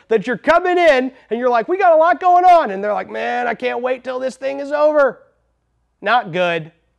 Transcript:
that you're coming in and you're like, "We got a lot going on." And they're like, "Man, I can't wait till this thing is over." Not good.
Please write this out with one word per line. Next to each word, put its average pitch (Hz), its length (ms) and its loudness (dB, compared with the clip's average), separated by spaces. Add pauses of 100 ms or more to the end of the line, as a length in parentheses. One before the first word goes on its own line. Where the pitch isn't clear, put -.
that 220 180 -2
you're 247 100 -2
coming 349 440 0
in 262 320 2 (180)
and 226 100 -4
you're 254 80 -2
like, 233 200 0
"We 359 100 -2
got 359 160 4
a - 20 4
lot 320 240 2
going 359 240 4
on." 330 280 4
And 196 120 -8
they're 208 80 -4
like, 190 180 -6
"Man, 240 380 -6
I 226 60 -4
can't 240 300 -6
wait 254 200 -6
till 254 160 -10
this 262 160 -6
thing 277 240 -8
is 285 120 -10
over." 294 500 0 (800)
Not 214 300 -2
good. 170 400 -4 (280)